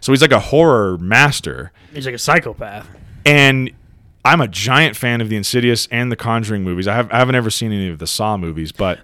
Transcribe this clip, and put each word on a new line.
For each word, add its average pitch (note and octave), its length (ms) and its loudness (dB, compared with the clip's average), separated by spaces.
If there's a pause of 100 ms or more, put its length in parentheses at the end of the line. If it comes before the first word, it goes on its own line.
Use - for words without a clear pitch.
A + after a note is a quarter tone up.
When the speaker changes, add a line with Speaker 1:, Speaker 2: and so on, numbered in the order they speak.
Speaker 1:
So - 100 -2
he's, C3+ 100 4
like, D3+ 100 4
a A#2 80 6
horror A#2 580 2
master. F2+ 760 0 (220)
Speaker 2:
He's C#3+ 120 -12
like B2+ 100 -8
a A#2 40 -12
psychopath. A2 680 -4 (380)
Speaker 1:
And C3+ 460 4 (540)
I'm D3+ 140 4
a B2+ 80 0
giant A2 480 0
fan A#2+ 240 -2
of A2+ 100 -4
the A2 60 -2
Insidious A#2+ 560 0
and B2 180 -2
the A#2 60 -4
Conjuring A2+ 480 -4
movies. F#2 240 -4
I G2+ 80 0
have, A#2+ 160 -2
I A#2 60 2
haven't B2+ 180 4
ever A#2 140 0
seen A2 240 -4
any G2 160 -4
of D#2+ 100 -10
the E2 80 -10
Saw G#2+ 300 -2
movies, D#2+ 340 -6
but F#2 320 -4